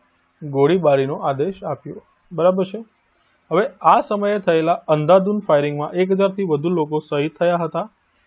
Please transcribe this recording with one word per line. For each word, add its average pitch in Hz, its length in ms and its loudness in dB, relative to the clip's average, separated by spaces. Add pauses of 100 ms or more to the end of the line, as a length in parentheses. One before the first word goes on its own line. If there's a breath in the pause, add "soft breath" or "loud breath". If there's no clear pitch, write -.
(420)
ગોળીબારીનો 143 720 2
આદેશ 175 500 -4
આપ્યો. 147 300 -10 (380)
બરાબર 180 320 2
છે? 214 200 -10 (680)
હવે 185 140 2 (140)
આ 180 200 6
સમયે 208 380 -2
થયેલા 165 340 0
અંધાધૂંધ 185 680 2
ફાયરિંગમાં 147 500 -2
એક 185 180 -2
હજારથી 196 340 -2
વધુ 156 240 -2
લોકો 156 300 -2
શહીદ 156 320 -4
થયા 175 260 -2
હતા 170 340 -6 (360)